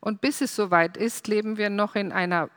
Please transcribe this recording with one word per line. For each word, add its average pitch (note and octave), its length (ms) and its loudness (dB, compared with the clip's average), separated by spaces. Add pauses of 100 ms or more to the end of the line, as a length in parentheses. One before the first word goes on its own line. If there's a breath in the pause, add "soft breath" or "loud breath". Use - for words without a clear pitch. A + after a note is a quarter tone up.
Und G#3+ 160 -2
bis C#4+ 220 0
es C4 140 -2
soweit F3+ 420 2
ist, A3+ 300 -4
leben G#3+ 300 0
wir G#3 120 0
noch G3+ 240 -2
in G3+ 180 -2
einer F3+ 460 0